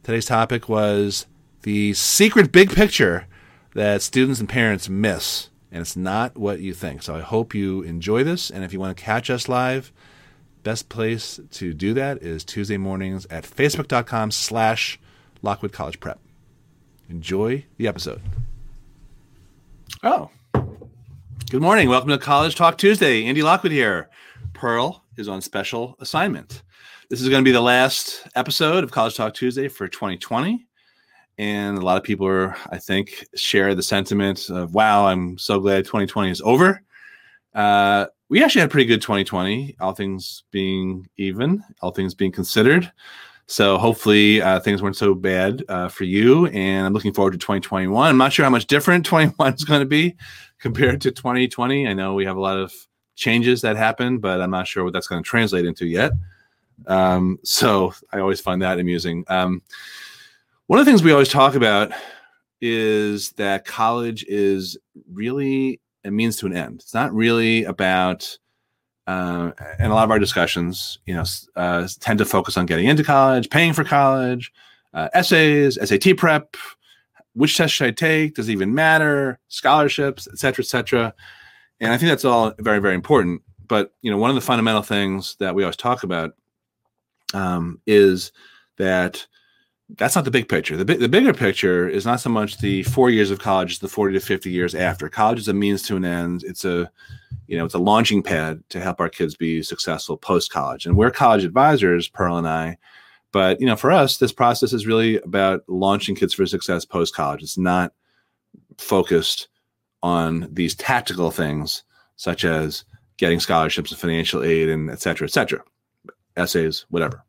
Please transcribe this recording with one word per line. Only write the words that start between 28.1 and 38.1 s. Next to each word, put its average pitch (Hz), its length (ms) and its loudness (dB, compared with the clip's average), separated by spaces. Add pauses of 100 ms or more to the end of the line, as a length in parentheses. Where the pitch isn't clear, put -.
episode 165 480 0
of 127 80 -8
College 113 240 -2
Talk 110 200 -6
Tuesday 131 340 -4
for 101 180 -10
twenty 92 300 -8
twenty. 165 500 -4 (720)
And 104 400 -4
a - 40 -4
lot 92 140 2
of 98 60 0
people 98 240 -2
are, 95 300 0 (140)
I 90 80 -10
think, - 480 -6 (100)
share 98 400 0
the 90 80 -4
sentiment 98 640 -2
of, 87 260 -6
"Wow, 104 320 4
I'm 92 320 -2
so 101 220 0
glad 98 240 2
twenty 101 220 -2
twenty 95 240 -2
is 90 100 -6
over." 175 420 4 (720)
Uh, 101 520 2 (220)